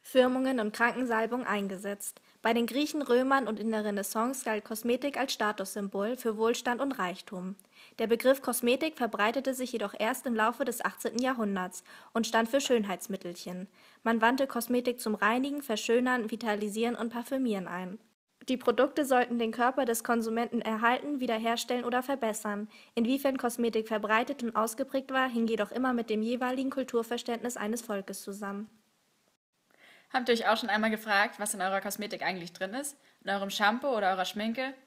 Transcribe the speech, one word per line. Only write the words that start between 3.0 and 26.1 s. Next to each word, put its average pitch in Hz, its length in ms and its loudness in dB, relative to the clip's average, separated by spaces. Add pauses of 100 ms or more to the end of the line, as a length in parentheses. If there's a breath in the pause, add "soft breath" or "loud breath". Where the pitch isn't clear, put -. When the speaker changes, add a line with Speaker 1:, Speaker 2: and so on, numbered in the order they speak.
Speaker 1:
Römern 262 440 4
und 214 140 -4
in 220 100 0
der 214 140 0
Renaissance 214 600 -2
galt 214 200 -2
Kosmetik 247 540 -2
als - 160 -2
Statussymbol 208 800 -2
für 220 220 -2
Wohlstand 240 420 2
und 277 120 0
Reichtum. 185 640 -6 (440 loud breath)
Der 226 80 2
Begriff 254 340 6
Kosmetik 254 560 0
verbreitete 240 560 2
sich 254 200 -4
jedoch 208 240 -2
erst 233 300 -2
im 240 80 0
Laufe 233 300 2
des 240 180 -2
achtzehnten 220 380 -2
Jahrhunderts 208 640 -2 (300 loud breath)
und 226 120 2
stand 226 220 2
für - 140 2
Schönheitsmittelchen. 190 1040 -2 (340 soft breath)
Man 226 200 2
wandte 262 240 4
Kosmetik 247 540 -2
zum 214 140 -2
Reinigen, 262 460 0
Verschönern, 233 680 0
Vitalisieren 220 680 -2
und 226 140 -4
Parfümieren 233 580 -2
ein. 180 300 -8 (500)
Die 254 80 0
Produkte 254 480 2
sollten 247 340 4
den 226 140 0
Körper 254 320 2
des 233 180 0
Konsumenten 233 600 0
erhalten, 247 580 2
wiederherstellen 233 640 0
oder 247 180 0
verbessern. 214 680 -2 (260 loud breath)
Inwiefern 269 420 2
Kosmetik 226 500 0
verbreitet 220 560 2
und 226 140 -2
ausgeprägt 269 560 -2
war, 262 160 2
hing 233 180 0
jedoch 214 240 0
immer 254 220 0
mit 233 160 -2
dem 214 140 0